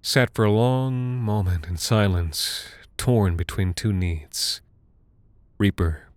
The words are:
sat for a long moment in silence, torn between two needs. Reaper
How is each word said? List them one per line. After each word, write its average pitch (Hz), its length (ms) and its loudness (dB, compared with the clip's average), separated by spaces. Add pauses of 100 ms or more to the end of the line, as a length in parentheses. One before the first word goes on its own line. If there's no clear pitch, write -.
sat - 320 0
for 113 100 0
a 104 80 4
long 127 680 0
moment 98 460 0
in 87 100 -6
silence, 92 960 0 (240)
torn 104 380 2
between 90 380 -2
two 107 200 -2
needs. 87 680 -4 (1000)
Reaper 90 580 0